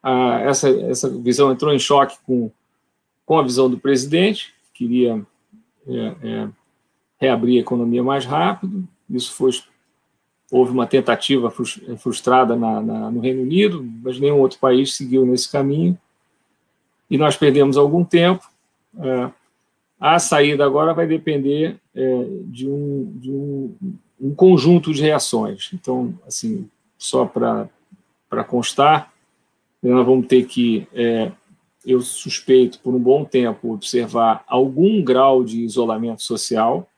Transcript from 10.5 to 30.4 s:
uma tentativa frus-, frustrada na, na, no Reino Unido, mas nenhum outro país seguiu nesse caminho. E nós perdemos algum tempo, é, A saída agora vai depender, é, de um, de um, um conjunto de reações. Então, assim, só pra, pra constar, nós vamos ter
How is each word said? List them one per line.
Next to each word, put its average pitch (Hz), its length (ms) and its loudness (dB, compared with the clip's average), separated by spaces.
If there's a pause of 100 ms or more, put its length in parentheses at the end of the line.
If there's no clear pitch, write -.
uma 123 160 -2
tentativa 120 640 0
frus-, - 300 -10 (180)
frustrada 123 560 0
na, 113 260 -2
na, 110 300 -6
no 120 80 -4
Reino 131 240 -2
Unido, 170 440 0 (140)
mas 127 180 -8
nenhum 143 200 2
outro 131 180 2
país 135 380 2
seguiu 131 280 0
nesse 127 280 0
caminho. 147 440 0 (1120)
E - 80 -2
nós 147 220 2
perdemos 139 400 4
algum 147 260 2
tempo, 175 460 2 (480)
é, 127 320 -4 (720)
A 160 160 4
saída 147 480 2
agora 151 300 2
vai 165 100 0
depender, 151 760 -2 (140)
é, 127 320 -2 (200)
de 127 220 -10
um, 143 500 -6
de 131 140 -12
um, 139 440 -8 (440)
um 139 140 -4
conjunto 170 580 4
de 139 100 -2
reações. 113 720 -2
Então, 127 400 -6 (120)
assim, 107 420 -8 (300)
só - 260 -2
pra, 113 460 -4 (580)
pra 113 160 -6
constar, 139 680 0 (680)
nós 123 220 4
vamos 127 220 4
ter 127 220 4